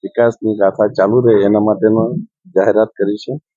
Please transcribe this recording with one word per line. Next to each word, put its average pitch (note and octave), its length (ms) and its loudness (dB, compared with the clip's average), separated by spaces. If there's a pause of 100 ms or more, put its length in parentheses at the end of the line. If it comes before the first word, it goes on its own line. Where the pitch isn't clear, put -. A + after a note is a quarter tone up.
વિકાસની A2 540 -2
ગાથા G2+ 300 0
ચાલુ G#2 340 0
રહે A2 240 2
એના G#2 160 2
માટેનો A2 540 0 (400)
જાહેરાત G#2+ 340 2
કરી G2+ 280 -6
છે. C#3 400 -12